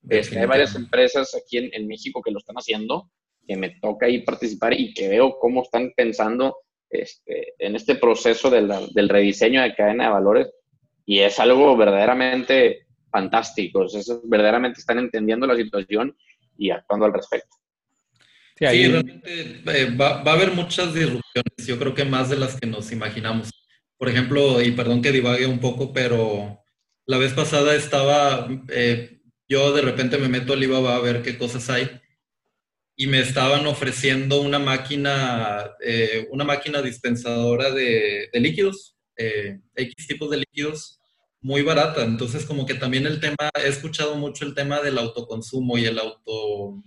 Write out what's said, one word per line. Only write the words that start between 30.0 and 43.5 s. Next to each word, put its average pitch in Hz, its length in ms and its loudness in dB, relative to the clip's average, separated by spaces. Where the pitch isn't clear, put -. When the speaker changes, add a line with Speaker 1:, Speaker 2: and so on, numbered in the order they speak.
Speaker 1:
me 135 100 0
meto 127 240 -2
a 135 40 2
Alibaba 131 400 2
a 123 40 0
ver 120 220 0
qué 120 160 -8
cosas 120 320 -6
hay, 127 180 -2
y 135 120 -4
me 135 140 2
estaban 131 460 0
ofreciendo 135 760 0
una 143 160 0
máquina, 131 1120 -2
eh, 113 480 -2
una 135 140 -4
máquina 147 380 -2
dispensadora 120 880 -2
de, 110 600 0
de 120 100 0
líquidos, 190 560 -2
eh, 104 440 -6
X 127 340 -8
tipos 147 220 -8
de 147 80 -2
líquidos, 151 600 -8
muy 139 220 0
barata. 156 420 2
Entonces, 117 400 -4
como 139 220 -4
que 131 80 -6
también 131 320 -2
el 156 120 -4
tema, 151 320 -4